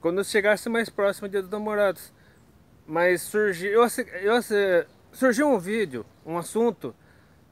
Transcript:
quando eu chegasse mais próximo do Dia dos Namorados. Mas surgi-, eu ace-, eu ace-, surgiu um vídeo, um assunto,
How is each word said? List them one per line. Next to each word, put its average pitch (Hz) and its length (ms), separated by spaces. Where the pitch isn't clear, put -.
quando 170 180
eu 202 60
chegasse 208 440
mais 226 200
próximo 202 400
do 190 40
Dia 196 100
dos 185 80
Namorados. 208 640
Mas 170 360
surgi-, 202 460
eu 220 140
ace-, 240 260
eu 208 120
ace-, 202 520
surgiu 262 360
um 254 100
vídeo, 175 480
um 160 140
assunto, 175 560